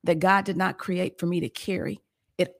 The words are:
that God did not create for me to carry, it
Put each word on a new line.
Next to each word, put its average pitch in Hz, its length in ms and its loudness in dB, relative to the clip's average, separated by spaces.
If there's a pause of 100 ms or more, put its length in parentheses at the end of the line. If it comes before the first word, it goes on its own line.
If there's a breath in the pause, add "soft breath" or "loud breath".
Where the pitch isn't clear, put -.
that 165 160 2
God 196 240 4
did 196 120 -4
not 185 220 0
create 180 400 -4
for 175 80 -2
me 175 140 0
to 165 80 -2
carry, - 520 -6 (380)
it 180 220 0